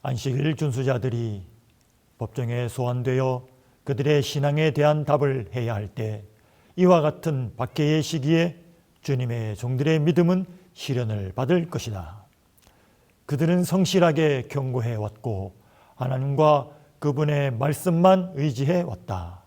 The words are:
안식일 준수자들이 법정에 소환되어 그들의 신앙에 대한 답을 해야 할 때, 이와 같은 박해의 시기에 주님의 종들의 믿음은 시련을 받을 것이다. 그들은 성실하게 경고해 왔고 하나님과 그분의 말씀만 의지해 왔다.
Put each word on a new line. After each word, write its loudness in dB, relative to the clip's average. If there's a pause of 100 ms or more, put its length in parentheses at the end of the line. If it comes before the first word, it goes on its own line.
안식일 -2
준수자들이 -2 (760)
법정에 -4
소환되어 -2 (360)
그들의 2
신앙에 0
대한 2
답을 0
해야 -4
할 -6
때, -8 (540)
이와 6
같은 -2
박해의 0
시기에 0 (440)
주님의 -2
종들의 0
믿음은 2 (280)
시련을 -4
받을 0
것이다. -8 (1000)
그들은 2
성실하게 2
경고해 -4
왔고 -6 (420)
하나님과 2 (300)
그분의 0
말씀만 2
의지해 0
왔다. -8